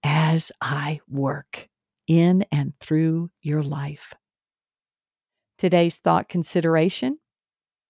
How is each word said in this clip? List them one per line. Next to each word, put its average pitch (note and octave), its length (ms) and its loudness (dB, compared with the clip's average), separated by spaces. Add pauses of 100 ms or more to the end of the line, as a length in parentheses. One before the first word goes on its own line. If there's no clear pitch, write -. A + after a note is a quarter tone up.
as D#3+ 560 0
I C#3+ 480 -6
work C#3 600 -6 (380)
in F3 460 4
and C#3 260 -2
through D#3+ 520 0 (100)
your D3+ 240 -2
life"? C#3+ 500 -10 (1400)
Today's E3+ 400 2
thought E3+ 300 0
consideration, E3+ 920 0 (720)